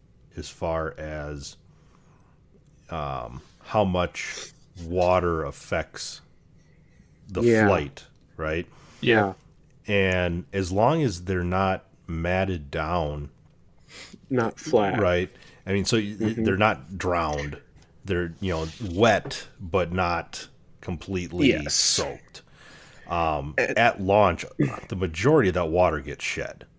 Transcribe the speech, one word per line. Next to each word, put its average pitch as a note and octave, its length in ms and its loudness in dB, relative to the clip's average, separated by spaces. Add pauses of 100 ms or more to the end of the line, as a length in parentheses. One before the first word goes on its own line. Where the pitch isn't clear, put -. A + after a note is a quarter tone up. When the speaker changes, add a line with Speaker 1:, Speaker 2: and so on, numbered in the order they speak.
(360)
Speaker 1:
as D2 140 -12
far D#2+ 480 -4
as, D2+ 580 -10 (1300)
um, C2+ 500 -8 (240)
how G#2+ 200 2
much - 680 -2 (320)
water F2 600 2
affects - 760 -8 (1080)
the F#2+ 140 -4
Speaker 2:
Yeah. A2 240 6
Speaker 1:
flight, D#2+ 380 0 (320)
right? D#2+ 300 -4 (340)
Speaker 2:
Yeah. G#2 340 4 (520)
Speaker 1:
And F2+ 680 2
as F#2+ 180 -2
long B2+ 320 4
as F2+ 220 -2
they're F2+ 200 -2
not F#2 420 0 (200)
matted E2+ 640 -2
down, D#2 600 -4 (1000)
Speaker 2:
Not A#2+ 280 0
flat. G2+ 420 2
Speaker 1:
right? F2+ 300 2 (360)
I F#2+ 60 -2
mean, G2 120 2
so A#2 120 2
y- G#2+ 220 -2
Speaker 2:
Mm-hmm. A2 260 -2
Speaker 1:
they're G2 120 2
not G#2 420 0
drowned. D2 600 -2 (460)
They're, F2 360 -2
you F#2+ 120 -2
know, D#2+ 160 -2 (220)
wet, G2+ 560 2 (140)
but F2 320 0
not F2 560 -4 (320)
completely F2+ 680 -2
Speaker 2:
Yes. - 240 -2
Speaker 1:
soaked. - 680 -2 (640)
Um, D#2 520 -2
Speaker 2:
And - 200 -2
Speaker 1:
at A#2 220 2
launch, F#2+ 440 4 (440)
the G2 80 -6
majority F#2+ 520 2
of E2+ 60 2
that F2 140 0
water E2+ 320 4
gets C#2+ 240 -10
shed. - 400 -8 (140)